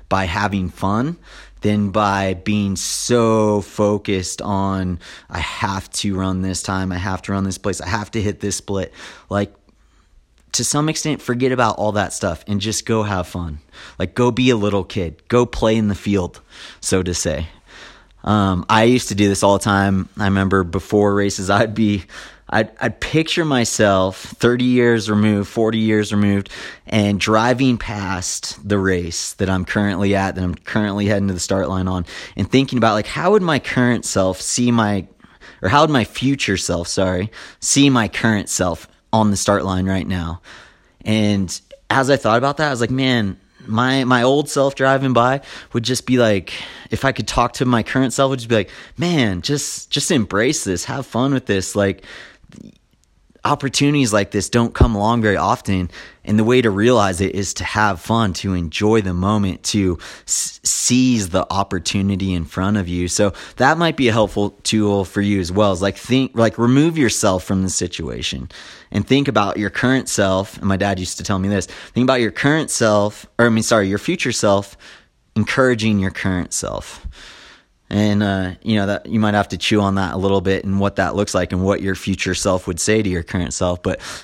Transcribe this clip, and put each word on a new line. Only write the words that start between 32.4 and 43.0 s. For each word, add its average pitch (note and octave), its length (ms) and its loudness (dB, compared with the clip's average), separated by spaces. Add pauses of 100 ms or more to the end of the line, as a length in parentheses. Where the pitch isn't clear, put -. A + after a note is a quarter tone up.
thinking B2+ 280 2
about, A2 160 4
like, G#2+ 120 -2
how E3 260 0
would G#3 100 4
my D#3+ 160 0
current B2 480 0
self F#2 340 0
see A#2+ 320 0
my, G#2 340 0 (560)
or F#2+ 60 -2
how C#3+ 140 4
would D#3+ 80 4
my B2+ 140 2
future B2+ 520 -2
self, F2 320 -4
sorry, F#2 420 -2 (300)
see C#3 300 4
my A#2 180 2
current G#2+ 400 0
self F2+ 400 -4 (240)
on A2 180 4
the G2+ 60 0
start G2+ 280 0
line F#2 220 -2
right F#2+ 220 -2
now? F2 320 -6 (640)
And G#2 580 0 (280)
as C3 220 2
I C#3 60 6
thought A2+ 220 2
about C#3 180 2
that, D3+ 120 0
I - 20 -2
was B2 100 -2
like, A#2 100 0
"Man, B2 480 0 (280)